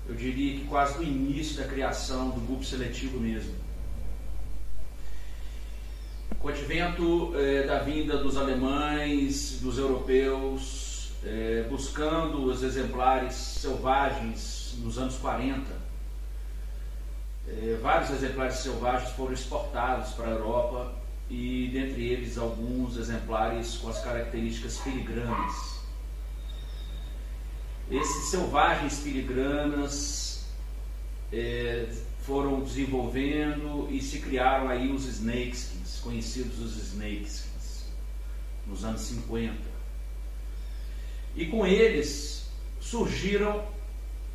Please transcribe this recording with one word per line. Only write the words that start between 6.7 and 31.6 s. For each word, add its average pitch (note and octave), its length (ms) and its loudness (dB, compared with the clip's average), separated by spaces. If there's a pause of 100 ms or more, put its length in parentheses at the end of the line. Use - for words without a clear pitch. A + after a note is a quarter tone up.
eh, C#3 280 6
da - 160 4
vinda D3 360 2
dos C3+ 200 6
alemães, C#3 1200 2
dos B2 160 0
europeus, C3+ 1300 2 (120)
eh, A2+ 460 0
buscando D3+ 760 0
os B2+ 180 2
exemplares B2+ 720 4
selvagens A#2 1400 0
nos A2+ 180 -2
anos B2+ 200 -2
quarenta, B2+ 580 0 (1700)
eh, A2 360 0
vários D3+ 280 4
exemplares C3 460 0
selvagens B2 540 0
foram C3 240 -2
exportados B2 800 0
para A#2 140 -4
a - 20 0
Europa A#2+ 640 0 (340)
e, B2 440 0
dentre B2 360 0
eles, A#2+ 300 -2
alguns A#2 580 0
exemplares A2+ 800 0
com A2+ 140 -4
as A2 120 -2
características A#2 760 -2
filigranas. A#2 1000 -2 (2000)
Esses - 400 0
selvagens D#3+ 720 4
filigranas, C#3+ 1500 0 (840)
eh, A#2+ 540 -2 (360)